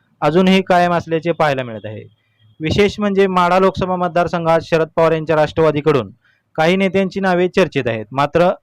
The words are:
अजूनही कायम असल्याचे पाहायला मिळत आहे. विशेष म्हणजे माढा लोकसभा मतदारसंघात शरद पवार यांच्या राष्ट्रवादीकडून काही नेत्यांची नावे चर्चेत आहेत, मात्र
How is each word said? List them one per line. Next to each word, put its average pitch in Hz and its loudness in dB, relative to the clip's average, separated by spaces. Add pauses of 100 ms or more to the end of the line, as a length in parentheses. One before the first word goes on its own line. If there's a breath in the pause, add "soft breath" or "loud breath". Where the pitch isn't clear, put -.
(220)
अजूनही 185 2
कायम 175 2
असल्याचे 165 -2
पाहायला 147 -2
मिळत 110 -12
आहे. 107 -14 (560)
विशेष 190 0
म्हणजे 196 0
माढा 180 2
लोकसभा 185 0
मतदारसंघात 170 0
शरद 160 0
पवार 165 2
यांच्या 160 -2
राष्ट्रवादीकडून 147 0 (440)
काही 165 2
नेत्यांची 190 -2
नावे 185 0
चर्चेत 160 0
आहेत, 113 -4
मात्र 147 0 (120)